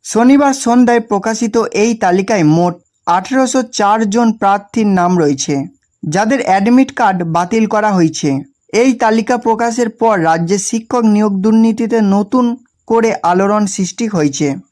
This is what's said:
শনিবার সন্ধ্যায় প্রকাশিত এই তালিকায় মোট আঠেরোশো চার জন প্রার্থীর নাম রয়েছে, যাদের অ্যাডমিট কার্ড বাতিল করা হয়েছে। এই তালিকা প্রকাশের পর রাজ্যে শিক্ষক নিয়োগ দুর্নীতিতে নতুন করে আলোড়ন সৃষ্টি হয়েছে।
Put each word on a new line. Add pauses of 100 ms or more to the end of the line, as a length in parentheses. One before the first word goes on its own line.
শনিবার
সন্ধ্যায়
প্রকাশিত
এই
তালিকায়
মোট (320)
আঠেরোশো
চার
জন
প্রার্থীর
নাম
রয়েছে, (440)
যাদের
অ্যাডমিট
কার্ড
বাতিল
করা
হয়েছে। (340)
এই
তালিকা
প্রকাশের
পর
রাজ্যে
শিক্ষক
নিয়োগ
দুর্নীতিতে
নতুন (300)
করে
আলোড়ন
সৃষ্টি
হয়েছে। (180)